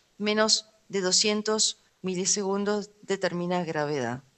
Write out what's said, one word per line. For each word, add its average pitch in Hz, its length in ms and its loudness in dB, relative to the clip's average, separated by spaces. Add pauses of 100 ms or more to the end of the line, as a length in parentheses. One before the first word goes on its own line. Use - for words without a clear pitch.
(180)
menos 214 500 2 (200)
de 196 120 -2
doscientos 214 760 2 (240)
milisegundos 196 880 -2 (120)
determina 180 600 -2
gravedad. 147 580 -2 (160)